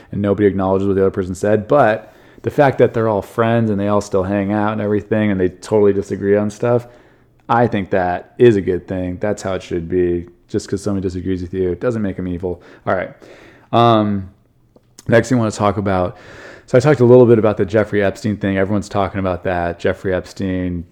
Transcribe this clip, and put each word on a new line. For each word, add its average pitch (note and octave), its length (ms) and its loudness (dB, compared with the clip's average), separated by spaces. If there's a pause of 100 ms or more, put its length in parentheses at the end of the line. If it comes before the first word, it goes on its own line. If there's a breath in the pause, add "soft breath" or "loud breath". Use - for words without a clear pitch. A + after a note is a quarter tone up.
(120)
and G2+ 80 -6
nobody G2+ 280 2
acknowledges F#2+ 400 0
what F#2+ 80 0
the G2 60 2
other F#2+ 100 2
person F#2 240 -6
said. G#2 320 0
But A#2+ 440 2 (300 loud breath)
the - 80 -8
fact C#3 300 2
that A#2 160 2
they're A2+ 120 0
all G#2 140 0
friends A2+ 480 0
and G2 100 -2
they G2+ 80 -2
all G#2 140 2
still F#2+ 220 -2
hang G2 280 -2
out G#2 220 0
and G#2+ 80 -6
everything G#2 480 -2
and F#2+ 100 0
they F2+ 100 2
totally G#2 440 0
disagree G2 420 -2
on G#2+ 140 0
stuff, A#2+ 380 -2 (600 soft breath)
I A#2+ 180 4
think G2+ 240 -6
that F2+ 480 -2
is A#2+ 160 6
a G2 60 0
good F2 260 -4
thing. F2+ 340 -6
That's G#2 220 -4
how F#2+ 100 -4
it F#2 80 -6
should F2 260 -8
be. F2 400 -2 (200)
Just - 200 -6
'cause G2+ 140 -6
someone G2 220 -4
disagrees F#2 400 -6
with F2 100 -10
you, F#2 180 -2
it F2 80 -8
doesn't A#2 220 -4
make F#2+ 140 -4
them F2+ 120 -8
evil. F2+ 360 -8 (240 loud breath)
All G#2 80 0
right. - 160 -6 (600 loud breath)
Um, G#2+ 600 2 (760)
next A2+ 220 2
thing B2+ 80 2
I - 20 0
wanna A2 120 0
talk G#2 260 0
about. F#2+ 400 -2 (480 loud breath)
So - 120 2
I A#2+ 40 4
talked C#3 200 2
a B2 40 6
little B2 200 8
bit A2+ 120 6
about G#2+ 200 2
the G#2 80 -2
Jeffrey G#2 360 0
Epstein G2 360 -2
thing. G2 200 -2
Everyone's G2 300 -2
talking G2 320 -4
about F#2 240 -4
that. F2 340 -4
Jeffrey F#2+ 360 -4
Epstein, F2+ 800 -6